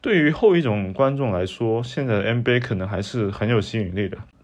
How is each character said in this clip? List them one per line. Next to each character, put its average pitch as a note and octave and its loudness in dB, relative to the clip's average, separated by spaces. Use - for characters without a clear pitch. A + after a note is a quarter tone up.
对 G3+ 2
于 D3+ 4
后 F#3 4
一 E3+ 4
种 G#2 -2
观 C3+ 2
众 C3 -2
来 F#2 0
说， A2+ -2
现 C3 -4
在 A2+ 0
的 G2 0
N A#2 0
B B2 2
A B2 4
可 A#2+ -4
能 F#2 -4
还 G2 -4
是 G2+ -4
很 G#2 -4
有 A#2 2
吸 - -6
引 F#2 -6
力 G2+ -2
的。 - -10